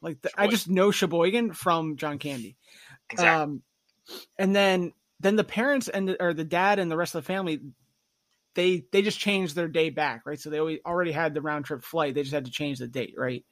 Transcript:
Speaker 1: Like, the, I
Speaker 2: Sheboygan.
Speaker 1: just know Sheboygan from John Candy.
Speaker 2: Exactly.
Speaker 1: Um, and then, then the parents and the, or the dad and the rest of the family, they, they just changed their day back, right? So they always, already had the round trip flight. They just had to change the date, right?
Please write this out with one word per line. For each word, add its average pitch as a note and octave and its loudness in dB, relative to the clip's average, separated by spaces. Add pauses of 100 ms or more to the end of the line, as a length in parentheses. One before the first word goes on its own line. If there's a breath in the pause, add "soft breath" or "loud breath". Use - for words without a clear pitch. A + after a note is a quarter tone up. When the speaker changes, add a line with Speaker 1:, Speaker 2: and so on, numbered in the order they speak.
Speaker 1:
Like, D#3+ -10
the, - -6
I G3 -2
Speaker 2:
Sheboygan. G#3 4
Speaker 1:
just G3+ 0
know F#3 6
Sheboygan F#3 2
from D#3+ 0
John D3 -4
Candy. C3 -8 (540 soft breath)
Speaker 2:
Exactly. D#3+ 2
Speaker 1:
Um, D3 -6 (760 loud breath)
and G3 4
then, F#3 4 (280)
then G3 4
the G#3+ 4
parents B3+ 0
and G3 -2
the, F#3 -2
or E3+ 2
the D#3 -4
dad F#3 2
and F3 0
the D#3+ -2
rest E3+ -2
of D#3+ -6
the - -20
family, F#3 -4 (920)
they, F3+ 2
they G3 6
just G3+ -2
changed F#3+ 0
their E3+ 0
day D#3+ 0
back, C3+ -2
right? D3 -8
So D3+ -14
they D3+ -2
always, D#3+ -2
already F3 0
had D#3 0
the D3 -4
round D3 -4
trip C#3+ -8
flight. D3+ -2
They D3 0
just C#3 -6
had C#3 -2
to B2+ -10
change C#3+ -6
the B2 -8
date, A#2+ -8
right? B2+ -4